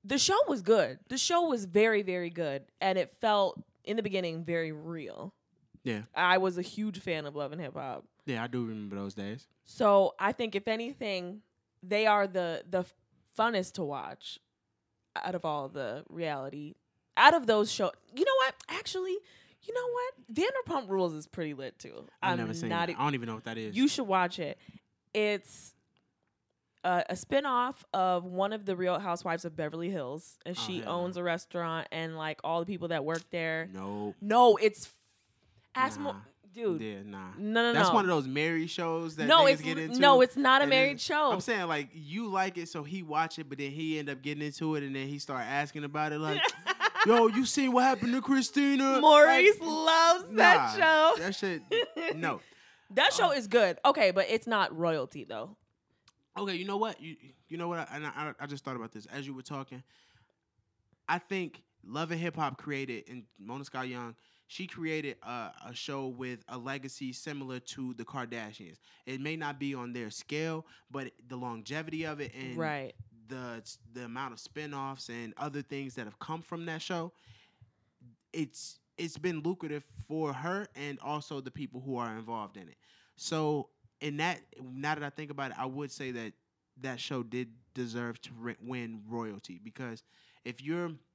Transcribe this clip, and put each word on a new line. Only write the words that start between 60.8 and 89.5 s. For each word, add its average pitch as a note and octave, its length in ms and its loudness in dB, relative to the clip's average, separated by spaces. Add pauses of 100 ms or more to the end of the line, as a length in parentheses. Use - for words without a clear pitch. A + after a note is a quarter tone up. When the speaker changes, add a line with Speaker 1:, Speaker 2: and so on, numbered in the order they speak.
Speaker 2:
I E3+ 120 -2
think F#3 420 -8 (240)
Love D#3 260 -8
and E3 80 -4
Hip E3+ 180 -6
Hop C#3 200 -4
created, C3+ 520 -8
and A#2+ 140 -16 (160)
Mona A#2+ 260 -14
Scott B2+ 240 -8
Young, A#2+ 260 -12 (320)
she - 180 -12
created D#3 560 -6
a, A#2 300 -10 (160)
a B2 60 -16
show C#3 340 -8
with B2 400 -10
a B2+ 100 -12
legacy C3 560 -10
similar C3+ 460 -10
to B2+ 360 -10
the A2+ 100 -12
Kardashians. A2+ 720 -10 (280)
It C3 160 -8
may D#3 140 -6
not D3 240 -8
be C#3 160 -4
on B2 180 -10
their A#2 160 -8
scale, D#3+ 560 -6 (240)
but C3+ 220 -10 (160)
the B2+ 80 -12
longevity C#3+ 720 -8
of D3+ 160 -8
it B2+ 120 -8
and C3 240 -10
Speaker 1:
Right. D3 360 -6 (340)
Speaker 2:
the, B2 340 -10 (320)
the B2 120 -12
amount B2 280 -10
of A2 60 -18
spinoffs C#3 680 -10
and A#2 280 -10
other C#3+ 240 -8
things C#3 340 -10
that A#2+ 100 -10
have G#2 140 -16
come D#3+ 220 -8
from E3+ 260 -10
that D#3+ 140 -8
show, E3+ 300 -6 (1200)
it's, - 460 -10 (180)
it's E3 200 -10
been D#3+ 240 -4
lucrative D3+ 420 -6 (240)
for D#3 260 -4
her F3+ 420 -6
and C#3+ 260 -10
also C#3+ 400 -8
the C3 100 -14
people C3 300 -12
who C3 160 -6
are A#2 200 -6
involved A2 400 -10
in F2+ 100 -18
it. - 100 -20 (380)
So, D3+ 540 -4 (320)
in D3 160 -6
that, E3 220 -2 (220)
now C#3 340 -6
that D3 80 -8
I C#3+ 60 -8
think D3+ 200 -12
about C#3 220 -8
it, - 80 -12
I C3 60 -6
would C3+ 260 -8
say C3 200 -10
that A2+ 200 -10 (500)
that B2+ 200 -8
show C3 200 -6
did A#2 280 -6 (240)
deserve A#2+ 480 -8
to - 160 -18
ri-, A2+ 240 -10
win A#2 480 -10
royalty, G#2+ 520 -10